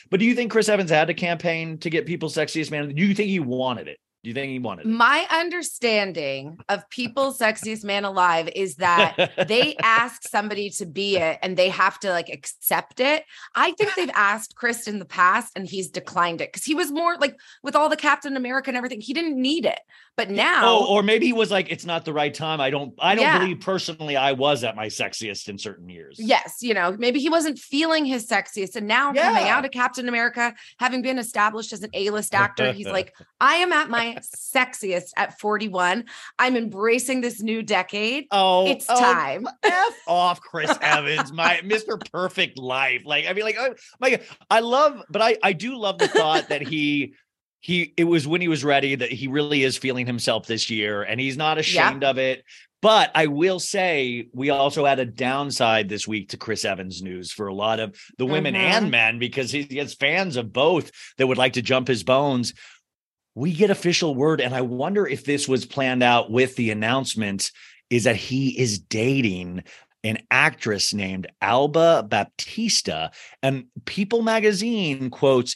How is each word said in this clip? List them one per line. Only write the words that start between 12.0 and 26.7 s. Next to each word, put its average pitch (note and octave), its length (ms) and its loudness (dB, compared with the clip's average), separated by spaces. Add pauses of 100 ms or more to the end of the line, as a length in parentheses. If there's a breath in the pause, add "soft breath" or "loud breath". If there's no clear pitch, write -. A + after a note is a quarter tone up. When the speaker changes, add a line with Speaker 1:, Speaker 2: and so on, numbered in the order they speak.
Speaker 2:
like, E3+ 200 -2
accept - 720 -4
it. D4 240 2 (320 loud breath)
I D4+ 180 2
think G4+ 220 -2
they've F4 140 -2
Speaker 1:
<laughs> B3 60 -6
Speaker 2:
asked G#3 400 0
Chris A#3 320 -4
in G#3 120 -6
the F3+ 60 -10
past F#3+ 500 2
and F#3 120 -8
he's F#3 220 -8
declined F3 520 -2
it - 100 -6
'cause - 120 -10
he D4+ 120 -2
was D4+ 160 0
more, E4+ 280 0
like, C#4+ 160 0 (280 loud breath)
with C#4 120 0
all D4+ 140 4
the D4+ 80 0
Captain D4 380 0
America C4 340 -4
and C4 80 -4
everything, B3 240 -8
he A#3 120 -8
didn't D#4 260 -2
need C4+ 260 0
it. - 140 -2 (360 soft breath)
But - 160 -4
now B3+ 340 2
Speaker 1:
Oh, A3 220 6
or G3+ 160 4
maybe A3+ 240 4
he A#3+ 60 2
was A3 180 0
like, F#3 200 0
"It's D#3+ 140 -8
not E3 180 -4
the D#3+ 80 -6
right D3 220 -2
time." D#3 260 -4
I C3+ 120 0
don't, C#3+ 260 -4
I F3 160 4
don't A3 100 2
Speaker 2:
Yeah. D4 140 4
Speaker 1:
believe F#3 220 -2
personally D#3+ 580 -4
I C3+ 140 4
was C3+ 320 2
at A2 120 -4
my G#2+ 120 -6
sexiest G#2 600 -8
in G2+ 120 -12
certain F2+ 300 -14
years. E2 300 -20
Speaker 2:
Yes, A3 420 0
you A#3 120 0